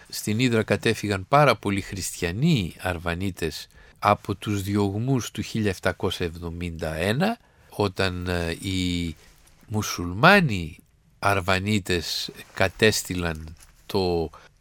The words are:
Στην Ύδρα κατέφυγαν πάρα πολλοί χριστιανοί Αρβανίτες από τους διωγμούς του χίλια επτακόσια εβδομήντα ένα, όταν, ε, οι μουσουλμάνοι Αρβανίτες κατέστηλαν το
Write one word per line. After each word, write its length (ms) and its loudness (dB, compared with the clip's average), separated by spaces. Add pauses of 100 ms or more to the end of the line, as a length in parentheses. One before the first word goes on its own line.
Στην 300 -2
Ύδρα 240 4
κατέφυγαν 640 0
πάρα 280 6
πολλοί 260 -2
χριστιανοί 1000 0
Αρβανίτες 880 -4 (320)
από 360 2
τους 260 -4
διωγμούς 720 0
του 100 -8
χίλια 280 0
επτακόσια 560 -2
εβδομήντα 720 -6
ένα, 420 0 (320)
όταν, 580 -2
ε, 240 0
οι 640 -2 (520)
μουσουλμάνοι 1080 2 (420)
Αρβανίτες 1120 0 (240)
κατέστηλαν 1000 0 (300)
το 440 0 (320)